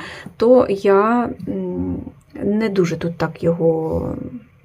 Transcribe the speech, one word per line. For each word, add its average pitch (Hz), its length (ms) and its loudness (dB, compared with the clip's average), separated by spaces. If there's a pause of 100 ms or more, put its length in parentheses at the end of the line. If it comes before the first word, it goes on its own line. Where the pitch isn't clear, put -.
(360)
то 247 340 6
я, 208 600 2 (180)
м, 180 480 -4 (380)
не 214 340 0
дуже 175 280 0
тут 170 220 -6
так 160 240 -4
його, 165 600 0 (640)